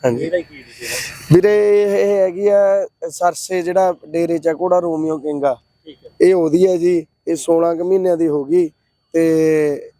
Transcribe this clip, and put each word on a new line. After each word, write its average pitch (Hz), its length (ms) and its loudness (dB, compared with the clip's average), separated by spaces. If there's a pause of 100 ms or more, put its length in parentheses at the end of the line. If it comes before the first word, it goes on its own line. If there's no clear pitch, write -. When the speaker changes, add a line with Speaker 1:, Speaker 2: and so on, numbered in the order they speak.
Speaker 1:
ਹਾਂਜੀ। 127 200 -2
Speaker 2:
ਇਹਦਾ 170 120 -4
ਕੀ 160 200 -10
ਡਿਟੇਲ - 300 -18
ਆ? - 460 -12
Speaker 1:
ਵੀਰੇ 208 500 4
ਇਹ 202 340 0
ਹੈਗੀ 190 300 0
ਆ 202 400 2 (220)
ਸਰਸੇ, 175 520 -4
ਜਿਹੜਾ 180 340 0 (120)
ਡੇਰੇ 165 300 -2
'ਚ 156 100 -2
ਆ 160 60 0
ਘੋੜਾ, 180 260 0
ਰੋਮੀਓ 160 380 -4
ਕਿੰਗ 147 260 -6
ਆ। 135 140 0 (280)
Speaker 2:
ਠੀਕ 147 200 -20
ਹੈ। - 40 -20 (120)
Speaker 1:
ਇਹ 185 140 6
ਉਹਦੀ 170 320 2
ਹੈ 180 100 0
ਜੀ, 170 280 0 (220)
ਇਹ 165 80 -2
ਸੋਲਾਂ 170 400 0
ਕੁ 170 80 -6
ਮਹੀਨਿਆਂ 185 340 0
ਦੀ 165 100 0
ਹੋ 147 160 -2
ਗਈ 165 260 0 (440)
ਤੇ 160 880 0